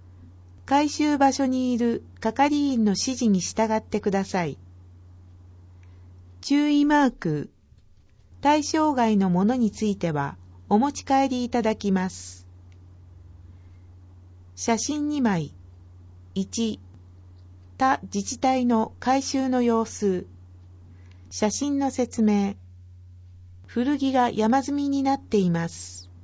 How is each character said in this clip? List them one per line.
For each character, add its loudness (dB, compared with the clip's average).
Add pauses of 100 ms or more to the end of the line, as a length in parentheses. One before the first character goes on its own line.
(640)
回 2
収 0
場 4
所 0
に -2
い -2
る 0 (160)
係 0
員 2
の 4
指 0 (160)
示 0
に 4
従 -2
っ 0
て -6
く -2
だ 0
さ -4
い。 -10 (1800)
注 2
意 4
マ 4
ー 2
ク。 -4 (920)
対 2
象 0
外 2
の 2
も 2
の 2
に 2
つ -6
い 0
て -2
は、 -4 (320)
お 4
持 2
ち -12
帰 2
り -4
い -8
た 0
だ 0
き -2
ま 0
す。 -18 (2000)
写 -2
真 -4
二 -2
枚。 0 (800)
一、 -4 (1000)
他 2
自 -6
治 -10
体 2
の 0
回 0
収 -2
の 0
様 2
子。 -4 (1040)
写 -2
真 -4
の -2
説 -2
明。 2 (1080)
古 -2
着 -2
が 2
山 2
積 -4
み -2
に -2
な 2
っ -8
て 0
い 2
ま -2
す。 -16 (140)